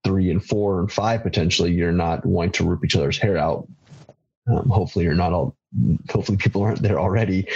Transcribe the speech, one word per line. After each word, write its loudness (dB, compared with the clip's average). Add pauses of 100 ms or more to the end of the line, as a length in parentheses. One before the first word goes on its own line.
three 2
and 0
four 0
and -2
five, -2
potentially, 0
you're 2
not 0
wanting 0
to 0
rip -2
each -2
other's 0
hair 0
out. -2 (800)
Um, 0
hopefully 2
you're 2
not 2
all, -2 (540)
hopefully 0
people 0
aren't 0
there 2
already. 0